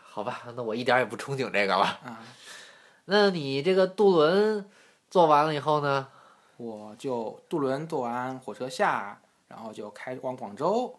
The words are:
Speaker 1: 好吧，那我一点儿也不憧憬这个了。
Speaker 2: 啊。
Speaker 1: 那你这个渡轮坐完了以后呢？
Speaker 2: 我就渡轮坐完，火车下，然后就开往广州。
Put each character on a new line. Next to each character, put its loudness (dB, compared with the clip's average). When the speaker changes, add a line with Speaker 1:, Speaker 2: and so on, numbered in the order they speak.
Speaker 1:
好 -10
吧， -8
那 -8
我 -4
一 -4
点 4
儿 6
也 0
不 -10
憧 -8
憬 -4
这 2
个 2
了。 4
Speaker 2:
啊。 -14
Speaker 1:
那 4
你 -2
这 2
个 4
渡 4
轮 4
坐 6
完 6
了 -2
以 -2
后 0
呢？ -2
Speaker 2:
我 -14
就 -6
渡 -2
轮 -2
坐 -4
完， -6
火 -12
车 -8
下， -2
然 -18
后 -14
就 -12
开 -12
往 -6
广 -14
州。 -2